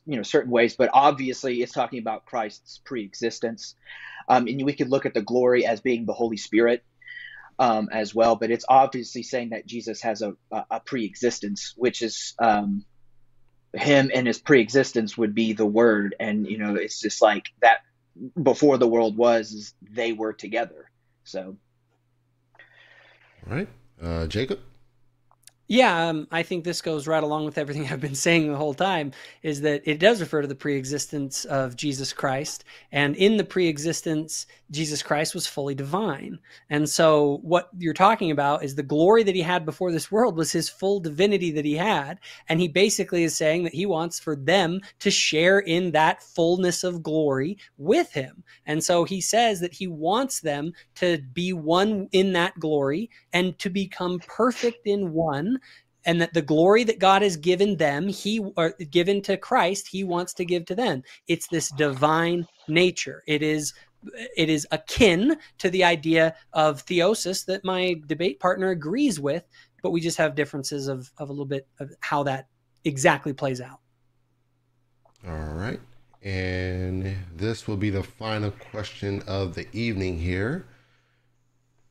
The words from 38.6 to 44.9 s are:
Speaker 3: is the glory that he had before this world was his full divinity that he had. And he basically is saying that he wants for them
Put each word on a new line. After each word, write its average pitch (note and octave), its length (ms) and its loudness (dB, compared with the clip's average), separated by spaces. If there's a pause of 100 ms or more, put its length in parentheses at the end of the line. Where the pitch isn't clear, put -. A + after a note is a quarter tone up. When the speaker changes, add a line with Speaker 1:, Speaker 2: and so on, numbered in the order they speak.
Speaker 3:
is C3+ 120 -6
the D3 80 -4
glory E3+ 400 6
that F#3+ 120 2
he F#3 60 0
had E3+ 240 0
before F3 260 -4
this E3 200 -4
world G#3+ 240 2
was D#3+ 160 -2
his E3 160 -2
full G3 320 -2
divinity F3 520 0
that D3 140 -2
he D3+ 100 0
had. E3 440 -2 (300)
And D#3+ 100 2
he F3+ 80 2
basically F3+ 560 2
is D#3 120 0
saying E3 280 0
that E3 100 -4
he F3 120 -4
wants E3+ 340 -4
for D#3 160 -6
them E3+ 460 2 (180)